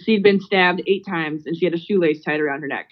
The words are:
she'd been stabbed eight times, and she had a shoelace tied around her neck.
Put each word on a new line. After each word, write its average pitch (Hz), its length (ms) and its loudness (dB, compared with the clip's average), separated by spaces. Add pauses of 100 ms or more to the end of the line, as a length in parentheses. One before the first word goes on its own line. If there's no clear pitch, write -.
she'd 214 180 2
been 196 160 6
stabbed 185 480 2
eight 190 180 0
times, 156 400 -6
and 165 120 -6
she 175 80 -2
had 170 80 0
a 170 40 -2
shoelace 170 460 0
tied 151 160 -2
around 147 220 -2
her 143 60 -8
neck. 123 240 -8